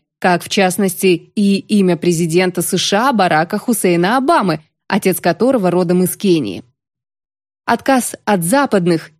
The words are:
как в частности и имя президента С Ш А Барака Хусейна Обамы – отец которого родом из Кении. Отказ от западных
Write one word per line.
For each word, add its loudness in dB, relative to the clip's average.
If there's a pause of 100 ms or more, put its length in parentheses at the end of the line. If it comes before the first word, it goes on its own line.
(200)
как 0
в -14
частности 0
и 2
имя 0
президента 0
С -4
Ш 0
А 0
Барака 0
Хусейна 0
Обамы – 0 (280)
отец -2
которого 0
родом 2
из -4
Кении. -2 (1000)
Отказ -2 (100)
от 0
западных 0